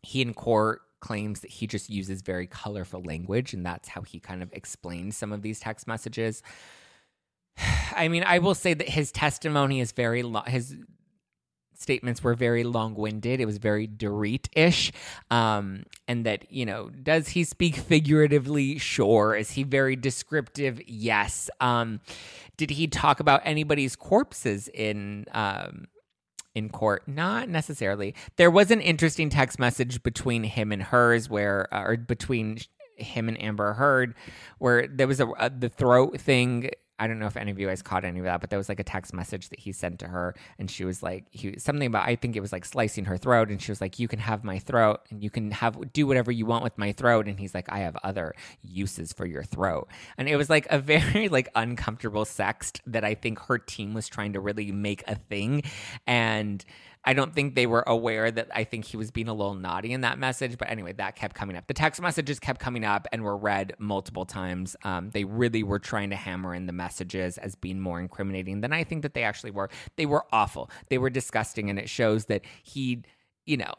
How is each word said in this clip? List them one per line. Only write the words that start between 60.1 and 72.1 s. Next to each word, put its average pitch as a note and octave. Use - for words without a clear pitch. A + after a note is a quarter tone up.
message. B2+
But -
anyway, G2
that G2
kept -
coming G2
up. E2+
The -
text D#3
messages D3+
kept -
coming A#2+
up G#2
and A2+
were G2+
read G2+
multiple F#2+
times. F#2
Um, F#2
they G#2
really A2+
were G2+
trying G2+
to G2
hammer F#2
in F2+
the F2
messages F2+
as F#2+
being F#2
more F2
incriminating F#2+
than B2
I D#3+
think D#3
that C#3+
they B2+
actually G#2
were. G2
They D#3
were D3
awful. G2
They B2+
were B2+
disgusting. A2
And G2
it G#2+
shows A2